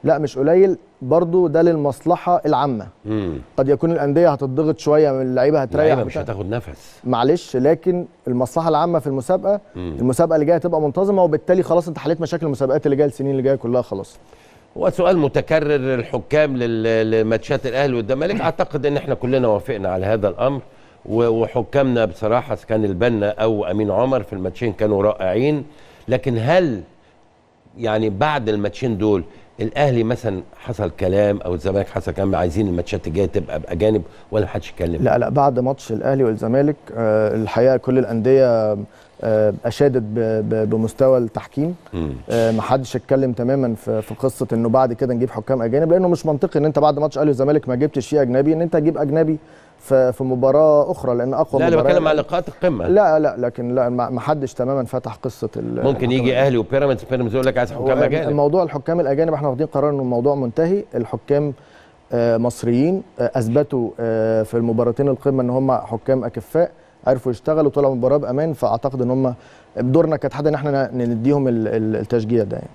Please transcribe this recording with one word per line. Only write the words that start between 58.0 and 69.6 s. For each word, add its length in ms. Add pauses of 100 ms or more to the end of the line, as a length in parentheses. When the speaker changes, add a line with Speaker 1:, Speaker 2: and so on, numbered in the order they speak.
Speaker 2:
أجانب. 240
Speaker 1:
الموضوع 340
الحكام 380
الأجانب 340
احنا 140
واخدين 180
قرار 240
إنه 120
الموضوع 320
منتهي، 500 (100)
الحكام، 580 (600)
آه، 240
مصريين، 640 (180)
آه، 140
أثبتوا، 560 (100)
آه، 420
في 140
المباراتين 520
القمة 340
إن 80
هم 220
حكام 520
أكفاء، 460 (360)
عرفوا 260
يشتغلوا، 380
طلعوا 240
مباراة 220
بأمان، 360
فأعتقد 500
إن 80
هم 240 (420)